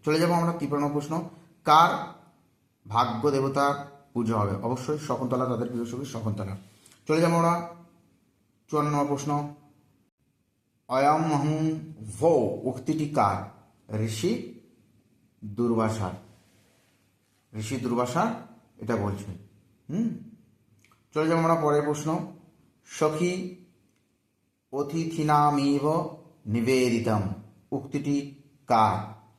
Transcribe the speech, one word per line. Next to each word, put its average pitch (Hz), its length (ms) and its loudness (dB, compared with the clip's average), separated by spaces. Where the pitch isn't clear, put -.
চলে 156 140 2
যাবো 170 140 4
আমরা 170 260 2
তিপ্পান্ন 143 320 -2
প্রশ্ন, 156 380 -4
কার 160 500 4
ভাগ্য 113 460 0
দেবতার 135 420 0
পুজো 113 240 -2
হবে? 101 300 -2
অবশ্যই 131 300 -4
শকুন্তলা, 123 480 -2
তাদের 120 260 -2
প্রিয় 117 140 -4
সখী 123 200 -8
শকুন্তলা। 98 520 -6
চলে 156 140 2
যাবো 170 140 4
আমরা 170 400 0
চুয়ান্ন 147 220 0
নম্বর 147 160 2
প্রশ্ন, 147 460 -2
অয়ম 151 440 2
হং 156 460 0
ভো 123 440 4
উক্তিটি 147 460 -2
কার? 98 480 0
ঋষি 117 640 -4
দুর্বাসার, 107 680 0
ঋষি 107 240 -6
দুর্বাসা 123 580 0
এটা 113 180 -2
বলছে। 101 300 -2
হুম, 226 200 0
চলে 156 140 2
যাবো 165 120 4
আমরা 165 160 4
পরের 147 280 2
প্রশ্ন, 151 360 -2
সখী 175 680 -2
অতিথিনামিব 147 1300 2
নিবেদিতম 117 760 2
উক্তিটি 143 720 -4
কার? 107 460 2